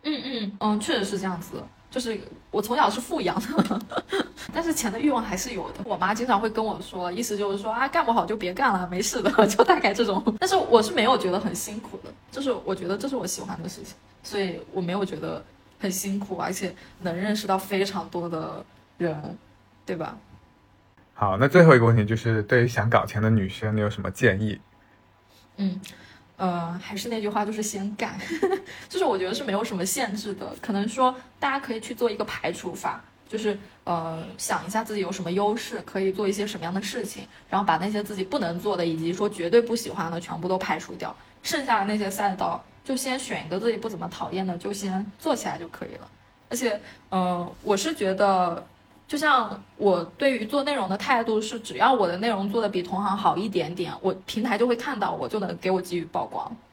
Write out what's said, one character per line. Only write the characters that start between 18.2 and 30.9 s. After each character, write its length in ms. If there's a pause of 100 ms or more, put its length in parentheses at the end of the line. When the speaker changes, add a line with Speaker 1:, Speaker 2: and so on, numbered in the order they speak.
Speaker 1:
的 340 (360)
人， 360 (480)
对 120
吧？ 200 (1000)
Speaker 2:
好， 220
那 100
最 160
后 120
一 40
个 60
问 100
题 100
就 100
是， 280
对 200
于 40
想 200
搞 160
钱 160
的 120
女 180
生， 260
你 40
有 100
什 100
么 120
建 280
议？ 200 (1000)
Speaker 1:
嗯， 240 (560)
呃， 440
还 140
是 140
那 100
句 80
话， 160
就 80
是 120
先 320
干。 220
<laughs> 720
就 100
是 60
我 140
觉 100
得 60
是 100
没 80
有 120
什 120
么 100
限 300
制 180
的， 280
可 100
能 160
说 260 (260)